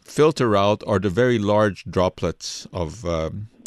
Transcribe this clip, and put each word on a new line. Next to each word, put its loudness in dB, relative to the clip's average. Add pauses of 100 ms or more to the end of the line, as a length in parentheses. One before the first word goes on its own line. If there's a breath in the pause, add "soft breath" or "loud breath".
filter 2
out 2
are 2
the 0
very 2
large 2
droplets -4
of, -6
um, -6 (160)